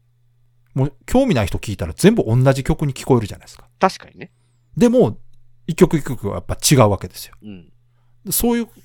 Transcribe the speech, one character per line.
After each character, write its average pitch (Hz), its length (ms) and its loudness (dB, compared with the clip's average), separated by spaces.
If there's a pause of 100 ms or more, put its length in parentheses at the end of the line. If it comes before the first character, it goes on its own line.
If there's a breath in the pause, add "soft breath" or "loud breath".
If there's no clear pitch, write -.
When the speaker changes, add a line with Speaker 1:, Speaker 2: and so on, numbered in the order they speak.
(720)
Speaker 1:
も 135 120 -2
う - 80 -6 (120)
興 262 220 2
味 185 80 2
な 110 80 2
い 92 40 -2
人 - 100 -4
聞 - 160 -10
い - 40 -10
た 95 80 -8
ら 82 80 -8
全 214 220 4
部 208 100 0
同 127 280 2
じ 131 100 -6
曲 156 220 -4
に 139 80 -4
聞 - 120 -16
こ 131 120 4
え 113 40 -2
る 101 60 -4
じ 110 60 -14
ゃ - 40 -14
な - 60 -20
い - 40 -20
で - 40 -20
す - 60 -20
か。 - 100 -20 (120)
Speaker 2:
確 190 200 0
か 156 100 -20
に - 80 -20
ね。 151 140 -18 (440)
Speaker 1:
で 233 140 4
も、 226 300 2 (480)
一 165 80 -6
曲 170 220 4
一 139 60 -8
曲 107 260 -8
は 98 60 -8
や 90 60 -10
っ - 40 -16
ぱ - 140 -8
違 - 160 2
う 113 140 6
わ 98 80 -2
け 90 100 -14
で - 80 -20
す - 120 -16
よ。 - 140 -20
Speaker 2:
う 107 80 -20
ん。 90 220 -20 (600)
Speaker 1:
そ 233 200 0
う 233 60 0
い 233 40 -2
う 214 60 -8 (180)